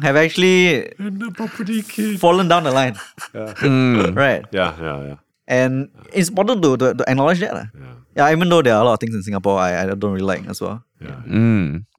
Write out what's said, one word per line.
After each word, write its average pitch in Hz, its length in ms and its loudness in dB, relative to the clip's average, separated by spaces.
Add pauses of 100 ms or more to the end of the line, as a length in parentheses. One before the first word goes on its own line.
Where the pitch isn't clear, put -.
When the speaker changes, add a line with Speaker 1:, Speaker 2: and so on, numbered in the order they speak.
Speaker 1:
have 139 140 2
actually 175 840 2
Speaker 2:
Landed 196 380 -8
property 220 480 -6
kid. 208 360 -6
Speaker 1:
fallen 175 280 4
down 170 160 2
the 139 80 0
line. 127 240 0 (400)
Speaker 2:
Yeah. 110 240 -10
Speaker 3:
Mm. 123 560 2
Speaker 1:
Right. 123 360 0
Speaker 2:
Yeah, 90 280 -2
yeah, 73 240 -8
yeah. 71 120 -12 (340)
Speaker 1:
And 131 400 0 (240)
it's 180 160 0
important 202 340 0
to, 131 140 4
to, 127 160 2
to 123 160 -4
acknowledge 143 300 2
that 214 140 -6
lah. - 220 -10
Speaker 2:
Yeah. 131 180 -20 (240)
Speaker 1:
Yeah, 143 140 4
even 170 180 2
though 170 140 6
there 120 100 4
are 107 80 4
a 120 40 4
lot 120 80 4
of 107 60 -2
things 113 160 -6
in 101 60 -6
Singapore 98 380 -2
I, 90 240 0
I 98 120 -4
don't 101 180 -4
really 95 120 -4
like 92 240 -4
as 92 120 -10
well. 98 220 -8 (180)
Speaker 2:
Yeah. 69 260 -16
Speaker 3:
Mm. 104 580 0 (140)